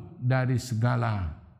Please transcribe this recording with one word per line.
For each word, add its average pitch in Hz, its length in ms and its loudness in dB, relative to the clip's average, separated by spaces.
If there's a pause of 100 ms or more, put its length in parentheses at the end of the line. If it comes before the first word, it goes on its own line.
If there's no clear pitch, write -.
(160)
dari 127 400 2
segala 117 720 0 (320)